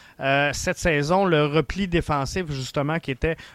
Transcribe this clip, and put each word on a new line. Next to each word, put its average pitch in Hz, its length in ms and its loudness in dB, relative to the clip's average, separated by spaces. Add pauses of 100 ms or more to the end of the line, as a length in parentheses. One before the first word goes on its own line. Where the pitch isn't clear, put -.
(200)
euh, 139 340 2
cette - 240 -4
saison, 170 480 2
le 156 200 4
repli 160 420 0
défensif, 160 640 -2
justement, 143 480 -2
qui 143 120 -6
était 156 240 -2 (200)